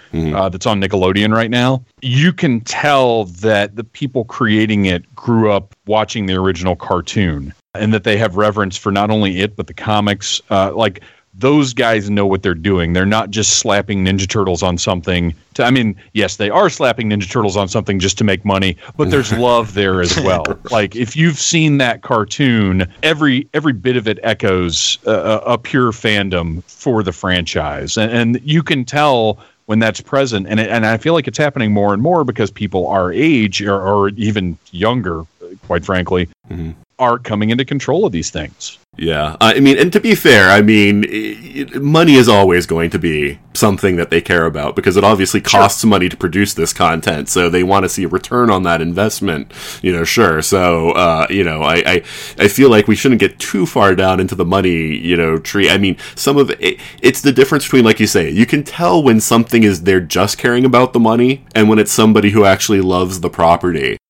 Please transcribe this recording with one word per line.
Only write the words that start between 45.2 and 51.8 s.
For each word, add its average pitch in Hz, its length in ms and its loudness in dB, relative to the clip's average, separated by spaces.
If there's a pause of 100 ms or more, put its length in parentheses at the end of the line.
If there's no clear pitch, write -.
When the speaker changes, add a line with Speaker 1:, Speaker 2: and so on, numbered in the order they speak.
Speaker 2:
Sure. - 180 2
Speaker 1:
costs 98 240 2
money 98 240 4
to 85 80 -6
produce 95 380 -2
this 82 180 -2
content, 82 560 -2
so 87 220 0
they 90 140 2
want 95 200 2
to 90 60 -2
see 92 160 -4
a - 20 -4
return 117 420 0
on 92 140 2
that 85 180 0
investment, 87 680 -4 (320)
you 92 80 0
know, 85 140 -2
sure. 82 360 2
So, 85 500 2
uh, 82 380 0
you 95 140 0
know, 78 200 -2
I, 78 120 2 (100)